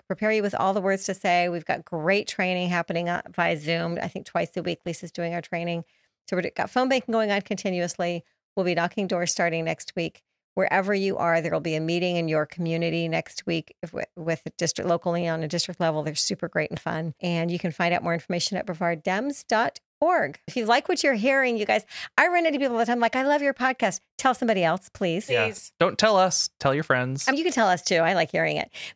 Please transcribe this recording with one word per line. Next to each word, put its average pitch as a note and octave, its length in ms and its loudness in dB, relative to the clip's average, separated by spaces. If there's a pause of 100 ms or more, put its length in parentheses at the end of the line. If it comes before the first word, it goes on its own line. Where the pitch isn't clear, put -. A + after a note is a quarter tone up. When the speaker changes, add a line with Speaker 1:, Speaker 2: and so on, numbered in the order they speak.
Speaker 1:
prepare G#3+ 260 0
you A3 100 2
with G3+ 120 0
all F#3+ 180 2
the G3+ 80 0
words G3 240 0
to G3 100 -2
say. F3 360 2
We've E3+ 160 -4
got - 180 -2
great F3 420 0
training F3+ 440 -2
happening E3+ 400 0
on, F3 100 -2 (100)
via E3+ 280 0
Zoom. E3+ 420 -2
I - 80 -4
think - 160 -12
twice - 320 -4
a E3+ 60 -4
week, E3+ 240 -4
Lisa's E3+ 260 -8
doing E3+ 220 -4
our E3+ 80 -6
training. E3+ 420 -4 (460)
So F#3 60 0
we've F3+ 180 -2
got - 160 -2
phone B3+ 180 2
banking B3+ 240 0
going A3 180 2
on G3 120 0
continuously. F3 840 -2 (320)
We'll F#3+ 80 2
be F3 100 2
knocking F3+ 320 0
doors F3 240 0
starting E3 360 0
next - 300 -6
week. E3 260 -6 (320)
Wherever F#3+ 380 2
you G3 240 0
are, E3 240 2
there D#3+ 120 -2
will D#3+ 80 0
be D#3+ 160 -2
a D#3+ 40 -2
meeting F3 360 0
in E3 120 0
your D#3 160 2
community E3 640 -2
next - 380 -6
week E3 360 -4
if, E3 100 -12
with, - 240 -8
with D#3+ 260 -4
the - 160 -10
district, - 320 -2
locally E3+ 380 0
on D#3+ 160 -2
a D3+ 40 -4
district E3+ 300 -4
level. D#3 240 0
They're D3+ 140 -6
super - 320 -2
great - 220 -2
and E3 80 -6
fun. E3 420 -4
And E3+ 320 0
you F3 60 0
can F3 120 -4
find F3 240 0
out - 80 0
more E3+ 120 0
information F3 440 -2
at - 80 -4
brevarddems F#3 800 -2
dot A3+ 320 0 (220)
org. C#4+ 480 2
If - 80 -6
you A3+ 100 -2
like A#3+ 220 4
what F4+ 160 2
you're C#4 100 4
hearing, B3+ 420 2
you G#3 100 -2
guys, G#3+ 200 2 (320)
I D#4 80 8
run F4 200 4
into D4 120 2
people B3+ 160 0
all A3+ 60 2
the A3+ 60 2
time A#3+ 120 2
like, A#3 160 2
"I C4 80 0
love D4 200 2
your C#4 120 0
podcast." B3+ 460 -2 (180)
Tell B3+ 160 4
somebody G#3 300 2
else, E3 240 0
please. F3+ 420 -2
Speaker 2:
Yeah. A#3 160 2
Speaker 3:
Please. - 320 -8
Speaker 2:
Don't F3 180 2
tell G#3+ 200 4
us. F#3 420 2
Tell C#3 160 2
your D3+ 100 0
friends. C3 440 0
Speaker 1:
Um, C4+ 80 2
you D#4+ 80 0
can E4 80 0
tell A3 160 4
us F3+ 140 2
too. F#3 160 2
I E3 160 4
like D#3+ 180 0
hearing D#3+ 240 0
it. - 140 -4 (260)